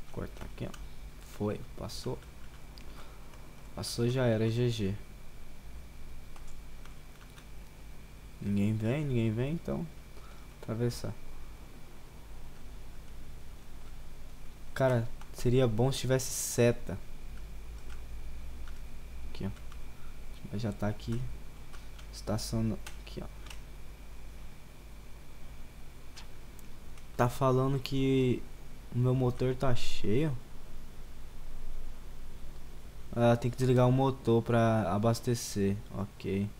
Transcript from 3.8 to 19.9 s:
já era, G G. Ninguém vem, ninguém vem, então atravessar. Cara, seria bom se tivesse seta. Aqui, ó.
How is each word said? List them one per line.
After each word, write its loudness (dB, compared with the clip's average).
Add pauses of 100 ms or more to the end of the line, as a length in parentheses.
já 4
era, 6
G 4
G. 2 (3500)
Ninguém 2
vem, 2
ninguém 4
vem, 2
então -2 (720)
atravessar. -2 (3500)
Cara, 4 (280)
seria 6
bom 4
se -2
tivesse 2
seta. 4 (2250)
Aqui, -2
ó. -6